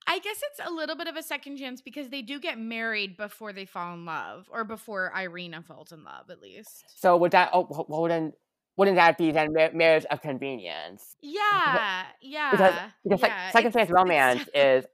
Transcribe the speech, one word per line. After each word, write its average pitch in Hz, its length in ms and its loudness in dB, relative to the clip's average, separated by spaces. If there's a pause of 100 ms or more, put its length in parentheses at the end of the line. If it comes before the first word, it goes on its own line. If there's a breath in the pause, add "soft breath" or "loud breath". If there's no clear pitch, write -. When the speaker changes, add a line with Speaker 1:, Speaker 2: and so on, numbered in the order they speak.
Speaker 1:
I 349 120 -2
guess 415 220 -10 (100)
it's - 160 -20
a - 60 -8
little 311 240 -6
bit 330 120 -10
of 311 80 -12
a 320 60 -10
second 277 360 -12
chance 254 240 -14
because 262 260 -14
they 269 140 -12
do 277 180 -12
get 302 180 -8
married 226 600 -6
before 208 340 -14
they 190 140 -14
fall 175 280 -12
in 170 120 -14
love, 143 440 -10
or 226 140 -6
before 202 500 -8
Irina 175 480 -8
falls 156 300 -20
in 156 120 -20
love, 67 260 -18
at 175 100 -18
least. 101 480 -20
Speaker 2:
So 180 300 4
would 170 140 4
that, 180 200 6
oh, 180 120 2
wh-, 143 220 -10
wh-, 151 140 -6
wouldn't, 165 340 -2 (440)
wouldn't 196 180 6
that 170 220 6
be 165 120 2
then 156 220 0
ma-, 160 220 4
marriage 160 360 4
of 147 120 -4
convenience? 104 960 -10
Speaker 1:
Yeah, 294 840 -2 (460)
Speaker 2:
Because, 190 240 6
Speaker 1:
yeah, 185 160 -8 (140)
Speaker 2:
because 190 160 0
sec-, 214 100 4
Speaker 1:
yeah, 185 200 -6
Speaker 2:
second 226 180 4
Speaker 1:
it's, 226 80 -2
Speaker 2:
chance 208 140 2
Speaker 1:
it's 175 40 0
Speaker 2:
romance 147 500 4
Speaker 1:
<laughs> - 100 -16
definitely 139 240 6
Speaker 2:
is, 131 160 -2